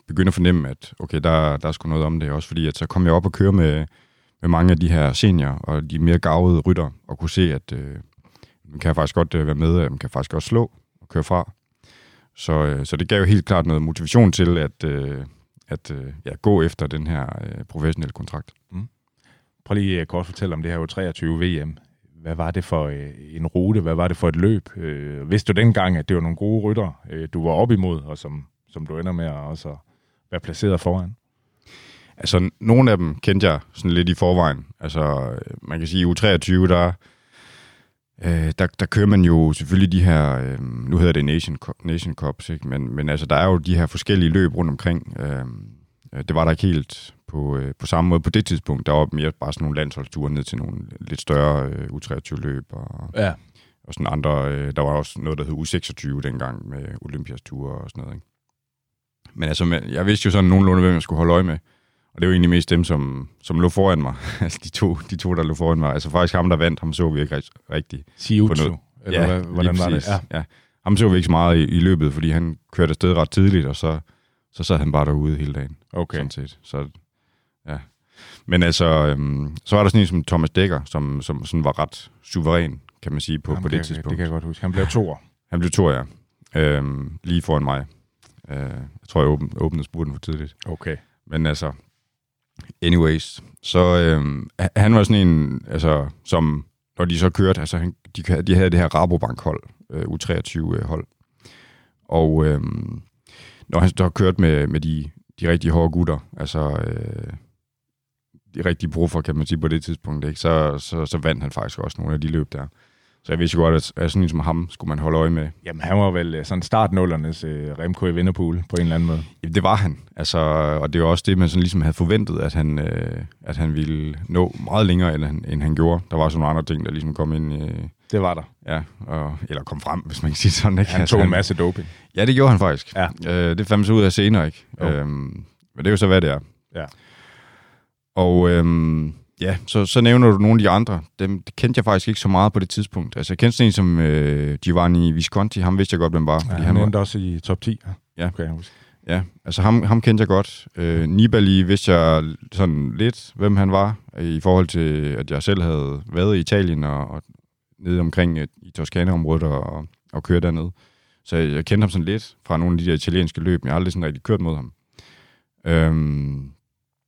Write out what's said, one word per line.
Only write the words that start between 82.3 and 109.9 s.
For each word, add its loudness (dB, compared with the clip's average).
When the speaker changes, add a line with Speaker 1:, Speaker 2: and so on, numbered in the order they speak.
Speaker 1:
kan -8
man -4
sige, -4
på, -6
Speaker 2:
Ham -4
Speaker 1:
på -6
det -2
Speaker 2:
kan -2
jeg, -4
Speaker 1:
tidspunkt. -8
Speaker 2:
det -4
kan -4
jeg -4
godt -6
huske. -10
Han -4
blev 0
toer. -2
Speaker 1:
Han -4
blev -2
toer, 0
ja. 0
Øhm, -2
lige -2
foran -2
mig. -4
Øh, -10
jeg -10
tror, 2
jeg 4
åbn-, -2
åbnede -4
spurten -8
for -12
tidligt. -10
Speaker 2:
Okay. -10
Speaker 1:
Men -2
altså, -4
anyways, 2
så, 4
øhm, 0
ha-, 0
han 6
var 6
sådan 4
en, 2
altså, 0
som, 0
når -2
de -2
så 4
kørte, 2
altså, -6
han, -4
de, -2
de 2
havde 4
det 4
her 0
Rabobank-hold, 0
øh, -8
U -8
treogtyve, -4
øh, -4
hold. -6
Og, 2
øhm, -4
når -2
han 6
så 2
kørte 2
med, 4
med -2
de, -4
de 0
rigtig 2
hårde 4
gutter, 0
altså, -4
øh, -10
de -6
rigtige -2
proffer, 0
kan -4
man -2
sige, -2
på -2
det 0
tidspunkt, -8